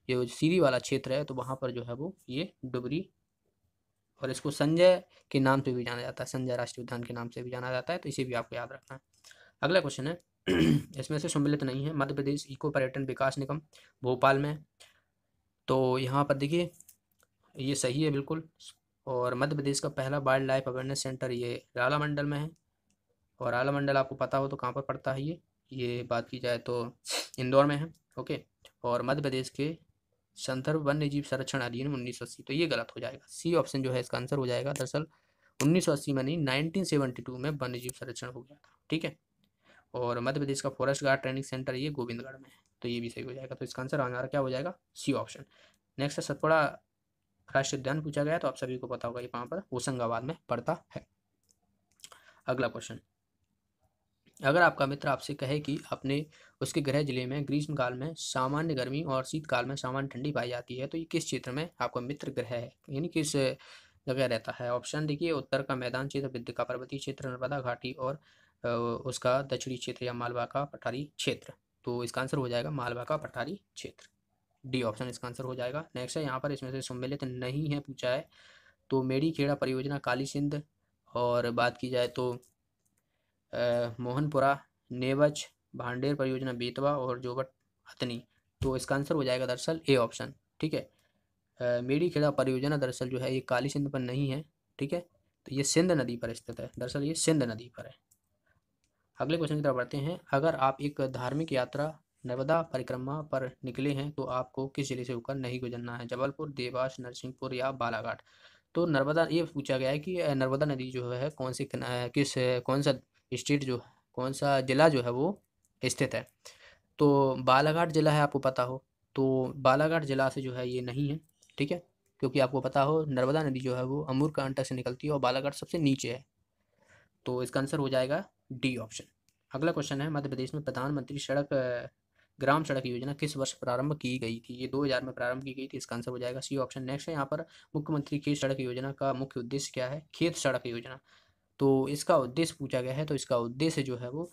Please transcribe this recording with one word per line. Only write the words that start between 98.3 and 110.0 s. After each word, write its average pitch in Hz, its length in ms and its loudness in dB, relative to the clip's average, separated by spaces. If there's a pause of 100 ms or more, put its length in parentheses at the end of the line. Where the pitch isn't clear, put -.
अगले 143 180 0
क्वेश्चन 151 200 0
की 147 60 0
तरफ 139 120 2
बढ़ते 123 220 -2
हैं, 151 240 -2 (120)
अगर 151 220 4
आप 135 260 2
एक 143 200 -2
धार्मिक 131 520 -2
यात्रा 143 460 -2 (280)
नर्मदा 135 360 2
परिक्रमा 131 600 -4
पर 131 420 -4
निकले 135 280 -2
हैं, 139 200 -2
तो 139 120 -4
आपको 131 440 -4
किस 139 200 -4
जिले 123 160 -4
से 127 80 -6
होकर 120 220 -4
नहीं 127 260 -4
गुजरना 120 360 -6
है? 120 100 -8
जबलपुर, 139 440 -2
देवास, 131 500 -2
नरसिंहपुर 127 540 -8
या 127 180 0
बालाघाट? 113 500 -2 (520)
तो 170 120 4
नर्मदा, 151 440 6
ये 165 140 4
पूछा 139 340 -2
गया 131 120 2
है 147 80 2
कि, 175 220 -4